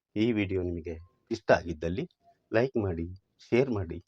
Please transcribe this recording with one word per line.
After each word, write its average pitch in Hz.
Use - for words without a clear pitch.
ಈ 107
ವಿಡಿಯೋ 98
ನಿಮಗೆ 85
ಇಷ್ಟ -
ಆಗಿದ್ದಲ್ಲಿ 85
ಲೈಕ್ 120
ಮಾಡಿ, 87
ಶೇರ್ 131
ಮಾಡಿ, 87